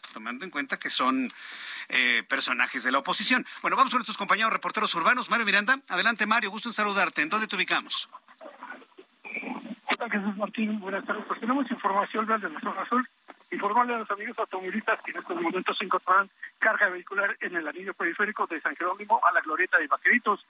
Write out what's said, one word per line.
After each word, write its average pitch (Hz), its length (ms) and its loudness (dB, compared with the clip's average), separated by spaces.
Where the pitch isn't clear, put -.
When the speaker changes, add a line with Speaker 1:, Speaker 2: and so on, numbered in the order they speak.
Speaker 1:
tomando 120 320 -8
en 147 80 -12
cuenta 139 260 -4
que - 100 -8
son, 131 440 2
eh, 123 400 4
personajes 127 560 2
de 127 80 2
la 139 60 4
oposición. 220 460 4
Bueno, 180 140 2
vamos 247 140 4
con 226 80 0
nuestros 220 180 -4
compañeros 202 360 2
reporteros 185 420 0
urbanos. 214 340 2
Mario 220 160 2
Miranda, 208 440 4
adelante, 208 360 2
Mario, 214 280 2
gusto 220 160 -6
en 226 40 -2
saludarte. 196 500 2
¿En 156 80 0
dónde 214 180 0
te - 80 -4
ubicamos? 165 520 0
Speaker 2:
¿Qué - 80 0
tal, 233 120 -4
Jesús 208 280 -2
Martín? 214 420 -2
Buenas 196 240 -6
tardes. 208 220 -4
Pues - 140 -4
tenemos 262 300 0
información 202 540 0
de 220 140 2
la 151 120 -8
zona 190 280 -4
sur. 247 180 2
Informarle 226 440 2
a 233 40 -2
los 214 120 -8
amigos 208 280 -6
automovilistas 202 640 -2
que - 80 -10
en - 80 -8
estos 349 200 -6
momentos 247 380 -2
se - 80 -4
encontrarán 190 460 2
carga 208 300 2
vehicular 196 520 -4
en 185 140 -6
el 160 140 -4
anillo 185 240 -8
periférico 180 540 -2
de 165 160 -6
San 156 120 -4
Jerónimo 202 480 0
a 175 100 6
la 165 100 2
glorieta 170 340 0
de 156 120 2
Vaqueritos, - 600 2